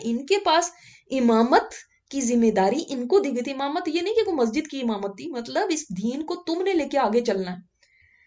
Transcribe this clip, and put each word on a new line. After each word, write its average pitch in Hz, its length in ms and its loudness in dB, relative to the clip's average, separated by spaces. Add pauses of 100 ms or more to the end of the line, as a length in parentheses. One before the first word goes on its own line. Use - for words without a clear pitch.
इनके 269 360 0
पास 339 340 2 (380)
इमामत 240 600 4 (400)
की 277 100 -4
जिम्मेदारी 226 600 2
इनको 254 400 0
दी 277 100 -2
गई 240 120 -4
थी। 285 80 -6
इमामत 285 380 -4
ये 320 120 -2
नहीं 392 140 -2
कि 440 100 2
कोई 370 100 -2
मस्जिद 254 320 0
की 277 140 -8
इमामत 202 400 -4
थी, 302 100 -10
मतलब 262 400 -4
इस 311 220 -6
दीन 240 300 -4
को 349 120 -6
तुमने 359 400 -2
लेके 277 240 0
आगे 233 220 2
चलना 190 300 -2
है, 180 120 -10 (640)